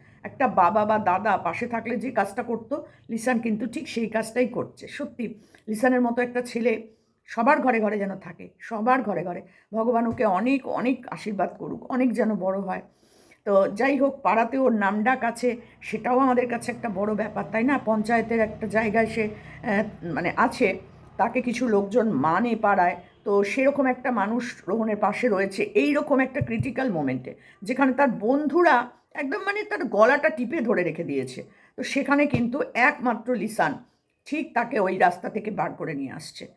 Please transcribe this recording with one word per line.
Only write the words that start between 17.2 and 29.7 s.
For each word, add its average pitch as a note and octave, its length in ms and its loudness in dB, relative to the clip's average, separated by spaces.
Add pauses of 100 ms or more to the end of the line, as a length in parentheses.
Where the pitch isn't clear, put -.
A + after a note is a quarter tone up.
তাই A3+ 120 0
না? C4+ 220 2
পঞ্চায়েতের A3+ 540 2
একটা G#3+ 280 -2
জায়গায় A3 380 2
সে, A3 240 -2 (340)
আহ, G#3 420 -2
মানে E3 320 -2
আছে, - 420 2 (380)
তাকে A#3 240 0
কিছু B3 260 -2
লোকজন G#3 440 2
মানে F#3 440 2
পাড়ায়, F#3+ 400 4 (280)
তো G3+ 200 4
সেরকম C4+ 420 2
একটা B3+ 260 0
মানুষ A3+ 440 -2 (120)
রোহনের A3 300 0
পাশে G#3 300 0
রয়েছে, G3 360 0
এই C#4+ 300 2
রকম C#4+ 260 2
একটা C4 220 0
ক্রিটিক্যাল B3 480 -2
মোমেন্টে, C3+ 460 -4 (280)
যেখানে C4 300 2
তার C#4 140 4 (120)
বন্ধুরা C#4 680 4 (240)
একদম D4+ 320 -4
মানে G4+ 180 -2
তার F#4+ 220 -6